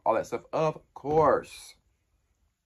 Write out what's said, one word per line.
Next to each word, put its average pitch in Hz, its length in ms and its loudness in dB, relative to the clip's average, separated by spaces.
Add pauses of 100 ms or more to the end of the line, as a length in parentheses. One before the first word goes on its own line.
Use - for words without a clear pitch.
all 110 80 2
that 104 140 -2
stuff. 117 160 -10 (100)
Of 156 260 -4 (140)
course. - 800 0 (920)